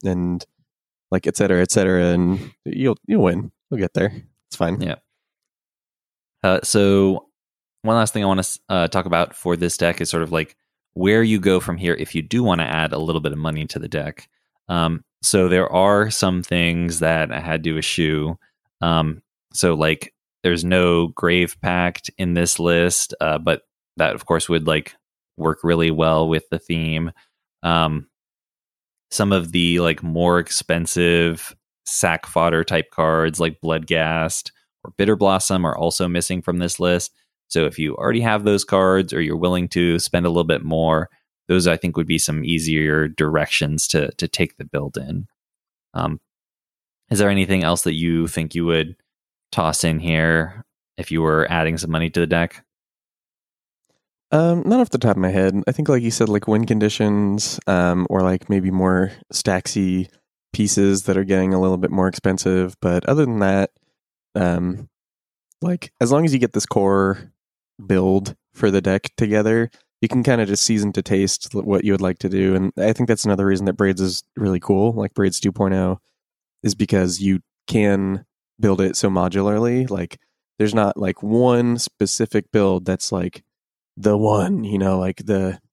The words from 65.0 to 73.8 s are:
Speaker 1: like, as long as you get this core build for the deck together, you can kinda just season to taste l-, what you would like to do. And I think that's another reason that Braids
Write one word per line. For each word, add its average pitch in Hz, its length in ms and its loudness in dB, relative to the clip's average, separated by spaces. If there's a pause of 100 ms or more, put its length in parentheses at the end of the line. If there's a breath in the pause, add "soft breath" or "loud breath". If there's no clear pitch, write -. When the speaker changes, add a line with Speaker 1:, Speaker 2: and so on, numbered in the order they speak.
Speaker 1:
like, 175 300 -4 (100)
as 120 100 2
long 156 140 4
as 147 80 2
you 131 60 0
get 120 140 0
this 104 120 -2
core 98 640 0 (540)
build 95 500 2 (180)
for 104 180 0
the 95 100 2
deck 95 360 -2
together, 110 520 0 (320 soft breath)
you 113 60 2
can 127 160 0
kinda 117 220 2
just 101 180 -2
season 104 300 0
to 98 100 -2
taste - 520 -2
l-, 98 60 -2
what 98 220 0
you 104 80 0
would 95 100 0
like 92 180 -2
to 92 100 -4
do. 95 260 2
And 95 220 0
I 107 160 2
think 120 140 0
that's 110 180 0
another 98 200 2
reason 98 220 0
that 92 100 0
Braids 95 240 0